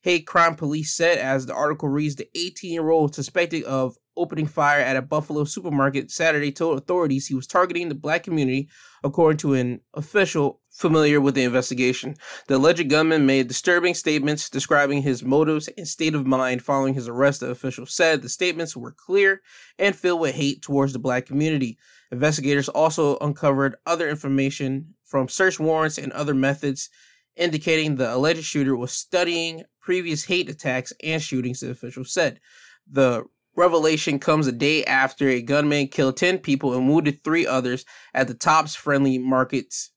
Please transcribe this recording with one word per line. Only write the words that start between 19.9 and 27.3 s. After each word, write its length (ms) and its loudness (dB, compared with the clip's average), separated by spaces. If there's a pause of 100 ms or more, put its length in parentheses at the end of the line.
filled 260 0
with 120 -2
hate 300 -4
towards 300 0
the 60 -8
black 280 -2
community. 500 -2 (320)
Investigators 600 0
also 480 2
uncovered 580 0 (100)
other 240 -2
information 920 -4
from 240 -2
search 320 0
warrants 380 0
and 160 -8
other 200 -2
methods 560 -2 (460)